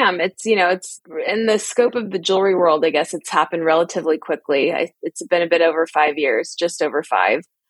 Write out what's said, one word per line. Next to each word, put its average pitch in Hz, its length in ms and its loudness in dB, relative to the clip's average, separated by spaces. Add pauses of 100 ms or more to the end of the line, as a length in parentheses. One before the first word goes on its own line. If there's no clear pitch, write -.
am. 180 140 -2
It's, 185 240 -6
you 220 100 2
know, 180 140 2
it's - 320 -4 (260)
in 220 200 -2
the 214 100 2
scope 240 380 0
of 214 160 -4
the 190 80 -4
jewelry 190 360 2
world, 165 300 2
I 160 60 2
guess 151 240 -2
it's - 160 -10
happened 165 340 0
relatively 160 540 0
quickly. 147 520 -2
I, 160 200 -4 (100)
it's - 240 -10
been 175 160 2
a 170 80 -2
bit 170 120 4
over 160 260 2
five 151 320 0
years, 123 380 0
just 170 260 -2
over 147 180 -2
five. 107 400 0 (280)